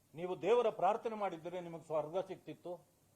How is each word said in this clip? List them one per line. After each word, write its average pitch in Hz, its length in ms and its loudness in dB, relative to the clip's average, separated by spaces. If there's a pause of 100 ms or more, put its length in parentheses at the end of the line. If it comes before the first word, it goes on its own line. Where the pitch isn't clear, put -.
(140)
ನೀವು 175 280 -4
ದೇವರ 220 280 6
ಪ್ರಾರ್ಥನೆ 220 440 2
ಮಾಡಿದ್ದರೆ 180 460 -4
ನಿಮಗೆ 170 220 -10
ಸ್ವರ್ಗ 151 360 -2
ಸಿಕ್ತಿತ್ತು, 175 680 -8 (300)